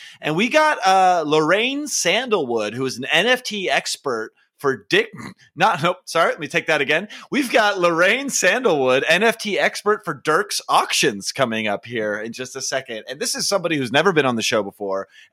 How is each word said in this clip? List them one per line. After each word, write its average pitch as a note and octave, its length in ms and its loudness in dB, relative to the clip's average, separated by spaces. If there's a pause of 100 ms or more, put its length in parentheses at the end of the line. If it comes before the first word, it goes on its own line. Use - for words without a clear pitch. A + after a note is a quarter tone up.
(200)
and D#3 160 -2
we A3+ 120 2
got, D4+ 380 2
uh, F#3 400 4
Lorraine G#3 600 2
Sandalwood, E3 840 -2
who C3 120 -4
is B2 100 -6
an B2+ 100 -8
N D#3 200 2
F B3 160 2
T G3 260 -6
expert C3 640 -4 (260)
for C3 300 -2
Dick, G3+ 220 2 (240)
<laughs> - 220 -20
not, E3+ 260 2
nope, F3+ 220 0
sorry, F3 260 2
let B3+ 80 -6
me D#3 80 -8
take D#3 220 -2
that D#3 120 2
again. D3+ 280 0 (240)
We've B3 180 -2
got G#3 300 2
Lorraine F#3 500 2
Sandalwood, D#3+ 800 2
N F3 160 4
F A3+ 120 2
T G3 220 -4
expert G3+ 460 0
for E3 100 -6
Dirk's D#3+ 540 -2
Auctions, C#3+ 640 0
coming A2 340 -2
up G2+ 180 -4
here A2 360 -4
in A2+ 120 -10
just B2 220 -14
a C3 80 -12
second. B2 460 -8
And C3+ 100 -12
this A#3+ 160 -6
is G#3+ 140 -6
somebody E3+ 280 -2
who's B2+ 140 -4
never D#3+ 220 4
been D3+ 140 2
on B2 100 0
the A2 60 -2
show A2 200 0
before, G2 460 -6 (240)